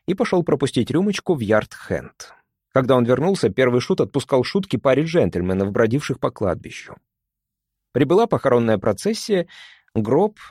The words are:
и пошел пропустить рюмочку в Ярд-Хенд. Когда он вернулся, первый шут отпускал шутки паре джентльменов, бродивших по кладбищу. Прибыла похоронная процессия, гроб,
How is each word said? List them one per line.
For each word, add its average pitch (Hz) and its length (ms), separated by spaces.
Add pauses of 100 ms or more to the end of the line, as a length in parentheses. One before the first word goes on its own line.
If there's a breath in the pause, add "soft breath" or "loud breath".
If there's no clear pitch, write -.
и 175 80
пошел 190 300
пропустить 135 480
рюмочку 190 420
в 143 60
Ярд-Хенд. - 920 (400)
Когда 131 220
он 123 100
вернулся, 127 440
первый 123 320
шут 185 200
отпускал 127 420
шутки 190 340
паре 135 260
джентльменов, 98 680
бродивших 117 480
по 139 100
кладбищу. - 680 (960)
Прибыла 170 360
похоронная 120 500
процессия, 175 720 (480 loud breath)
гроб, 139 440 (120)